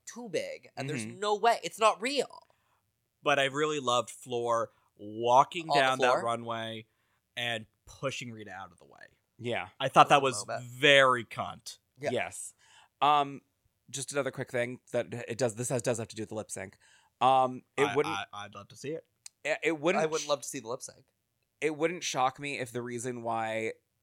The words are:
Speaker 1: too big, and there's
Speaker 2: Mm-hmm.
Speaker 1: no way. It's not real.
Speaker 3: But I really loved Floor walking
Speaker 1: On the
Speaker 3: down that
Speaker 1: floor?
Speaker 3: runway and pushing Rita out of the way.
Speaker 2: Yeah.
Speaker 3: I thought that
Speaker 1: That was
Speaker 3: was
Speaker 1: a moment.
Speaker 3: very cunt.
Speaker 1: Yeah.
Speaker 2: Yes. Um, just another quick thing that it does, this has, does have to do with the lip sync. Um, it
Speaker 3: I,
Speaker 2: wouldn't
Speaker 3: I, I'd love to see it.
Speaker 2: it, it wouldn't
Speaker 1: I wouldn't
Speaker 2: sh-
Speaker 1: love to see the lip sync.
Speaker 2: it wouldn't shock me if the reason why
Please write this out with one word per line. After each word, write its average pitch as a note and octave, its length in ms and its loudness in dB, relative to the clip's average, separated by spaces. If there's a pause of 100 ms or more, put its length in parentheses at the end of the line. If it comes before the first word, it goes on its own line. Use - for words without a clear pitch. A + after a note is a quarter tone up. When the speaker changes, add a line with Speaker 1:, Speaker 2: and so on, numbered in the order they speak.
(120)
Speaker 1:
too A#3 180 -14
big, F#2+ 460 -6
and C3+ 140 -6
there's A#2 160 -6
Speaker 2:
Mm-hmm. A#2+ 140 -12
Speaker 1:
no G#3 160 0
way. G#3+ 280 2
It's E3+ 160 -8
not F#3+ 220 4
real. C4 400 -4 (800)
Speaker 3:
But C#3+ 180 2
I C3+ 60 4
really D3+ 340 -2
loved B2 300 0
Floor A#2 600 -2 (260)
walking A#2+ 720 2
Speaker 1:
On D3 80 2
the C#3+ 40 6
Speaker 3:
down C3 180 2
that B2+ 120 4
Speaker 1:
floor? D3 120 2
Speaker 3:
runway A2+ 640 -4 (520)
and A#2 280 -4 (200)
pushing B2+ 460 -8
Rita G#2+ 200 -16
out F#2 200 -14
of E2 80 -20
the C#2 60 -20
way. - 140 -20 (380)
Speaker 2:
Yeah. A2 300 -4 (120)
Speaker 3:
I C3+ 100 0
thought C#3+ 200 10
that D3+ 80 8
Speaker 1:
That C#3 60 2
was C3 120 2
Speaker 3:
was - 80 -8
Speaker 1:
a - 40 -16
moment. A#2 240 -8
Speaker 3:
very C3 540 6
cunt. - 520 -10 (220)
Speaker 1:
Yeah. C3+ 140 -4
Speaker 2:
Yes. F2+ 400 -6 (480)
Um, C#3 400 2 (480)
just C3+ 220 -8
another C3+ 200 -2
quick - 200 -8
thing B2 280 -4 (120)
that A#2+ 160 -2 (200)
it A2+ 100 -6
does, A#2 180 0
this A#2+ 140 -6
has, B2 120 -2
does A#2 160 -2
have A2 120 -8
to - 60 -18
do A2 60 -6
with G#2 80 -8
the A2 60 -10
lip G#2+ 160 -8
sync. F#2+ 260 -12 (440)
Um, B2+ 420 4 (140)
it C#3 80 4
Speaker 3:
I, - 100 0
Speaker 2:
wouldn't A#2+ 200 2
Speaker 3:
I, G2+ 180 -6
I'd G#2 220 -14
love G2+ 140 -16
to - 60 -20
see - 140 -12
it. D#3+ 140 -8 (400)
Speaker 2:
it, D3 200 0
it D#3 160 0
wouldn't D#3+ 240 2
Speaker 1:
I - 20 2
wouldn't D3+ 200 -2
Speaker 2:
sh- D3 40 -2
Speaker 1:
love C#3 120 0
to - 60 -12
see C#3 120 -8
the A2 80 -10
lip B2+ 140 -8
sync. - 240 -18 (560)
Speaker 2:
it D3+ 140 0
wouldn't E3 280 -2
shock C3+ 360 0
me C#3+ 200 -6
if A#2 120 -6
the B2 100 -6
reason A#2+ 420 -6
why A2+ 500 -2 (300)